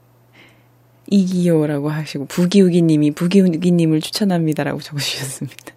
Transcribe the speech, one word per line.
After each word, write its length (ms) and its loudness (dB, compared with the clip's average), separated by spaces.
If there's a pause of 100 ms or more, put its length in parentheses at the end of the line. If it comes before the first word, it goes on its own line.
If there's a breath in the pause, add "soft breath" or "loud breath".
(1080 soft breath)
이기요라고 840 0
하시고, 360 -8
부기우기님이 840 2
부기우기님을 880 2
추천합니다라고 800 -2
적어주셨습니다. 960 -10